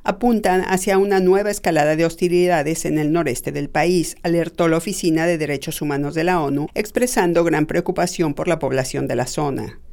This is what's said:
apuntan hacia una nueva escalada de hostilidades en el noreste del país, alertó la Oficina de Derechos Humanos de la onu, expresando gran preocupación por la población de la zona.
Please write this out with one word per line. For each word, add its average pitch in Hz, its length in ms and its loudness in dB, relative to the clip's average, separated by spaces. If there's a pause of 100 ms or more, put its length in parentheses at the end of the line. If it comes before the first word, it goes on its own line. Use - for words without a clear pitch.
apuntan 202 560 2
hacia 190 360 0
una 196 220 2
nueva 190 320 4
escalada 156 460 2
de 165 80 2
hostilidades 170 800 0
en 151 120 0
el 151 140 0
noreste 156 400 -2
del 143 180 -6
país, 165 540 0
alertó 170 460 0
la 160 80 2
Oficina 165 500 0
de 175 100 2
Derechos 147 440 -6
Humanos 143 340 -2
de 160 80 0
la 175 180 0
onu, 143 320 -2
expresando 202 680 0
gran 156 220 2
preocupación 175 680 -2
por - 140 -6
la 165 120 0
población 135 480 -2
de 131 100 -2
la 123 100 -2
zona. 127 540 -4 (120)